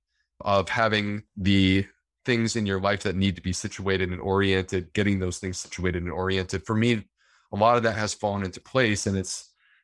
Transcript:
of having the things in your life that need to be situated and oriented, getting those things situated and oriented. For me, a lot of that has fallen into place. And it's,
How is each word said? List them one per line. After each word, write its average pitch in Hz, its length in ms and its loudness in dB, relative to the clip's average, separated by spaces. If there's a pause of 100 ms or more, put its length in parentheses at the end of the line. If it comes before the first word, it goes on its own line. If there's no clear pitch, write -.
(420)
of 98 260 2
having 107 560 0 (140)
the 98 480 4 (400)
things 113 300 0
in 107 100 -2
your 98 160 -2
life 101 220 0
that 95 120 -2
need 95 200 2
to - 60 -16
be 92 120 -4
situated 95 560 -2
and 90 100 -8
oriented, 95 760 0
getting 101 260 2
those 90 180 -4
things 92 220 -8
situated 87 420 -4
and 87 100 -8
oriented. 92 540 -2
For 113 100 -2
me, 113 300 2 (460)
a 101 40 -8
lot 117 220 4
of 113 60 0
that 110 140 0
has 107 160 -2
fallen 101 300 -2
into 92 180 -8
place. 113 440 0
And 98 120 0
it's, - 340 -8 (320)